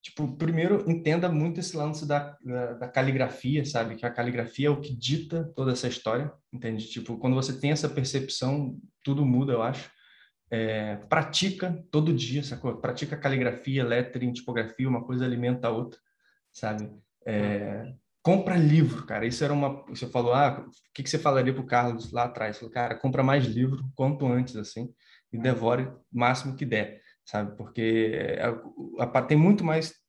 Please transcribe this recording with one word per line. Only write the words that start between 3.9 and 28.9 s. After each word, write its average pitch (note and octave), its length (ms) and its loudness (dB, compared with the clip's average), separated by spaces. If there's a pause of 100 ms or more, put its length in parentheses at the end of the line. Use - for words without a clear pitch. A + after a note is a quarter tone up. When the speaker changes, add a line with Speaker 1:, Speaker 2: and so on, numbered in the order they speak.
Speaker 1:
Que A#2 100 -8
a A#2+ 60 0
caligrafia A#2+ 560 -2
é - 40 6
o C#3+ 100 0
que C3+ 120 -8
dita D3+ 640 -2
toda C3 160 0
essa B2 160 -2
história, B2 440 -2 (200)
entende? A2+ 380 -6
Tipo, A2+ 280 -10
quando B2+ 180 2
você C3 220 -2
tem C#3+ 140 0
essa D3+ 160 0
percepção, C3+ 880 -2 (260)
tudo C#3 220 2
muda, B2+ 280 4
eu A#2 80 2
acho. B2+ 280 -4 (600)
É, A2 460 -2 (120)
pratica F3 800 0
todo D#3 240 2
dia, B2 300 -2
sacou? - 340 -6
Pratica C#3 400 -6
caligrafia, C3+ 680 0
lettering, A#2+ 500 0
tipografia, A#2+ 560 -4
uma A#2+ 160 0
coisa B2+ 200 -2
alimenta B2 440 0
a - 20 0
outra, A#2+ 280 -6 (520)
sabe? G#2+ 400 -6 (340)
É, G#2 680 -2 (320)
compra F#3 320 4
livro, D3+ 480 6
cara. G#2+ 220 -4
Isso B2 160 -2
era C#3+ 100 2
uma, C#3 320 -2
você B2+ 220 -10
falou, B2 260 2
"Ah, C3+ 340 4
o - 40 -20 (240)
que C#3 80 -8
que - 60 -6
você D3+ 100 0
falaria C3 340 4
pro C3 100 -4
Carlos A#2+ 480 0
lá A#2+ 120 0
atrás?" A2 340 -4
Falei, A#2 160 -16
"Cara, A#2 220 -2
compra C3+ 260 0
mais C3+ 240 4
livro B2 500 0
quanto C#3+ 300 0
antes, B2 300 0
assim, A2+ 360 -10 (400)
e - 60 -8
Speaker 2:
Uhum. A2+ 60 -6
Speaker 1:
devore B2 400 2 (280)
o A#2+ 80 -4
máximo C3 360 2
que D3 100 -6
der", A2 360 -2 (220)
sabe? G#2 320 -4
Porque A2 600 0
é, - 260 -2 (580)